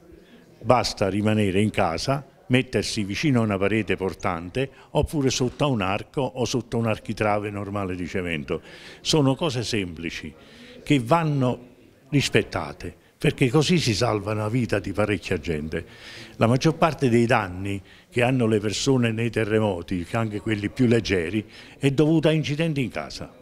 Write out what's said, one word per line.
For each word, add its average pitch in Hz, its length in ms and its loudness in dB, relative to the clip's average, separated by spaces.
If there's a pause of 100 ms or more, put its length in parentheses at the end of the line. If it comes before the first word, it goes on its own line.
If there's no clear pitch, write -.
(600)
basta 113 480 2
rimanere 101 520 2
in 107 100 2
casa, 104 560 -2 (220)
mettersi 117 560 0
vicino 117 360 0
a 110 40 2
una 107 120 0
parete 101 380 0
portante 92 720 -4 (220)
oppure 147 400 0
sotto 123 320 -2
a 147 60 2
un 123 120 0
arco 101 420 -4
o 127 220 -4
sotto 117 320 -4
un 117 100 0
architrave 104 640 -2
normale 101 440 -4
di 90 140 -6
cemento. 82 540 -4 (380)
Sono 135 360 2
cose 127 260 -2
semplici 85 720 -6 (480)
che 147 160 4
vanno 135 680 2 (400)
rispettate, 92 840 0 (240)
perché - 320 2
così 151 300 2
si 117 160 0
salva 107 380 -2
una 107 160 -2
vita 110 320 0
di 95 120 -6
parecchia 101 460 0
gente. 78 480 -6 (520)
La 113 100 4
maggior 131 260 2
parte 143 340 2
dei 117 180 4
danni 98 540 0 (300)
che 123 140 0
hanno 123 240 2
le 110 100 4
persone 117 540 0
nei 113 180 -2
terremoti, 101 800 0
anche 110 300 -2
quelli 104 280 -2
più 127 180 2
leggeri, 98 600 2 (320)
è 139 140 2
dovuta 156 380 4
a - 20 4
incidenti 147 500 -2
in 107 80 -2
casa. 76 520 -10